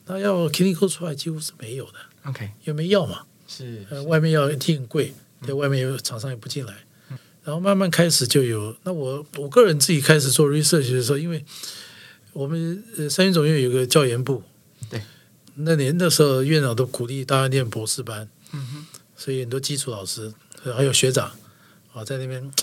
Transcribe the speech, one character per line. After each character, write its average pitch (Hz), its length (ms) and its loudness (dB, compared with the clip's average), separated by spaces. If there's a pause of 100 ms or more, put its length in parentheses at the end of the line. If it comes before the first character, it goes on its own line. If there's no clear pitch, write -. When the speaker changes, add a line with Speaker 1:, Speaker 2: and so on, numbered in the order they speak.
Speaker 1:
那 185 120 -8
要 190 300 2
clinical 180 400 2
trial 165 260 -8
几 143 140 -8
乎 160 100 -6
是 151 200 -10
没 113 180 -12
有 131 80 -10
的。 - 140 -20 (260)
Speaker 2:
OK。 127 260 -8 (140)
Speaker 1:
又 156 100 -4
没 160 140 -4
药 190 180 2
嘛。 95 140 -8 (260)
Speaker 2:
是， 117 440 -14
Speaker 1:
呃， 139 120 -10
Speaker 2:
是。 147 60 -8
Speaker 1:
外 160 100 4
面 160 140 2
药 147 180 4
一 151 60 -4
定 139 300 -2
贵， 135 260 -2 (300)
Speaker 2:
嗯。 123 60 -10
Speaker 1:
在 135 60 -4
外 143 140 0
面 135 140 0
有 131 160 -2
厂 120 200 -8
商 131 120 -8
也 127 60 -8
不 110 120 -14
进 135 180 -8
来。 101 80 -16 (360)
Speaker 2:
嗯。 131 80 -14 (260)
Speaker 1:
然 147 100 -6
后 165 60 -4
慢 196 160 4
慢 190 120 2
开 165 220 4
始 131 160 2
就 139 160 4
有， 113 400 -2
那 185 100 -6
我， 143 320 -6 (120)
我 143 120 -8
个 233 180 8
人 160 120 4
自 - 140 2
己 147 80 4
开 151 180 6
始 135 120 0
做 147 180 4
research 147 460 2
的 127 80 0
时 117 100 0
候， 139 60 0
因 165 120 -4
为 151 140 -6 (880)
我 139 160 -6
们， 165 340 -4 (140)
呃， 151 120 -4
三 185 180 4
军 196 60 4
总 156 140 4
院 151 160 4
有 123 80 2
个 127 160 2
教 143 180 4
研 123 200 0
部。 131 180 -2 (480)
Speaker 2:
对。 117 100 -10 (540)
Speaker 1:
那 156 220 2
年， 143 200 2
那 175 140 4
时 151 120 6
候 135 200 4
院 156 180 4
长 127 140 2
都 127 120 2
鼓 123 200 -6
励 135 180 -6
大 135 180 2
家 135 40 2
念 131 220 0
博 110 180 -6
士 - 160 -4
班。 110 260 -12 (240)
Speaker 2:
嗯 139 140 -10
哼。 147 200 -14 (280)
Speaker 1:
所 - 180 -6
以 131 80 -2
很 120 100 -6
多 131 80 -2
基 143 180 -4
础 135 140 -6
老 101 160 -8
师， 110 260 -10 (440)
还 135 80 4
有 131 80 4
学 131 180 4
长， 127 180 0 (640)
啊， 117 120 -12
在 135 140 -8
那 131 100 -8
边 127 120 -8 (220)